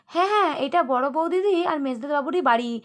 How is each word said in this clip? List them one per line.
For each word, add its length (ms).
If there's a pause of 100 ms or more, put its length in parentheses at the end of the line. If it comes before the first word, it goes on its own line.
"হ্যাঁ, 220
হ্যাঁ, 280
এটা 260
বড় 280
বৌদিদি 560
আর 140
মেজদাদ 300
বাবুরই 300
বাড়ি।" 440